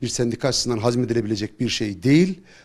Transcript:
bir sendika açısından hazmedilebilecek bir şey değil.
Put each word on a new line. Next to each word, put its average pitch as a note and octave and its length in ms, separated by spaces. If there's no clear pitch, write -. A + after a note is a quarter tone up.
bir B2+ 60
sendika A#2+ 400
açısından B2 300
hazmedilebilecek A2+ 840
bir B2 100
şey G2+ 340
değil. E3+ 380